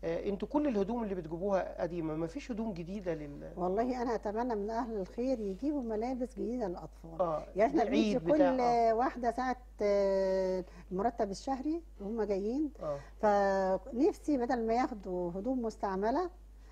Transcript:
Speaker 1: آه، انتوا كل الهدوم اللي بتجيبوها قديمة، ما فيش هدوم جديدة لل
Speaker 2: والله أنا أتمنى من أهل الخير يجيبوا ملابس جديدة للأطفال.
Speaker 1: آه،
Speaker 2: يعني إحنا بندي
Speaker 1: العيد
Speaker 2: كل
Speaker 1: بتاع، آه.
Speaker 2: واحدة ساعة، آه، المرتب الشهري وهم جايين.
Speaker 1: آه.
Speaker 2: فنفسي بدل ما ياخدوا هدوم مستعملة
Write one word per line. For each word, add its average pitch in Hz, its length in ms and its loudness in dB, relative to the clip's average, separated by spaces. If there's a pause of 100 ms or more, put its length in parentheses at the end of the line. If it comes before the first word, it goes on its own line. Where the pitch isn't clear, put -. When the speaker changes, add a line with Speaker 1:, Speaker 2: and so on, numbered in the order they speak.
Speaker 1:
آه، 170 260 -4
انتوا 196 180 -4
كل 294 200 2
الهدوم 226 360 0
اللي 202 120 -4
بتجيبوها 180 680 -2
قديمة، 165 340 -4
ما 165 120 -4
فيش 262 240 -10
هدوم 220 220 -4
جديدة 175 400 -6
لل 151 420 -10
Speaker 2:
والله 220 460 0
أنا 233 140 -2
أتمنى 220 400 -2
من 202 140 -4
أهل 226 280 -4
الخير 240 420 -2
يجيبوا 240 420 -4
ملابس 233 540 -4
جديدة 214 320 -2
للأطفال. 165 540 -10
Speaker 1:
آه، 165 220 0 (120)
Speaker 2:
يعني 208 160 6
إحنا 311 120 4
بندي 208 160 4
Speaker 1:
العيد 214 320 4
Speaker 2:
كل - 20 8
Speaker 1:
بتاع، 269 260 6
آه. 233 340 6
Speaker 2:
واحدة 240 380 0
ساعة، 254 240 0 (260)
آه، 190 840 4 (280)
المرتب 208 400 0
الشهري 269 500 -4 (200)
وهم 214 220 -2
جايين. 214 480 0 (120)
Speaker 1:
آه. 143 160 -4 (220)
Speaker 2:
فنفسي 202 1160 2
بدل 240 300 0
ما 226 60 2
ياخدوا 196 580 -2
هدوم 233 300 -2
مستعملة 226 680 0 (420)